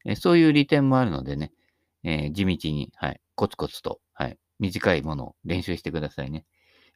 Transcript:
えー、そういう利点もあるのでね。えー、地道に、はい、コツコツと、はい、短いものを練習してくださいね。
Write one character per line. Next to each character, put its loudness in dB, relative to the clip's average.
え -2
ー、 0
そ 4
う 8
い 8
う 6
利 4
点 4
も 4
あ 4
る -2
の -4
で -6
ね。 -6
え -2
ー、 -4
地 0
道 0
に、 -4
は -6
い、 -10
コ 0
ツ -14
コ -6
ツ -14
と、 -8
は -4
い、 -10
短 0
い -2
も -6
の -8
を -16
練 -2
習 -4
し -16
て -6
く -4
だ -6
さ -10
い -8
ね。 -10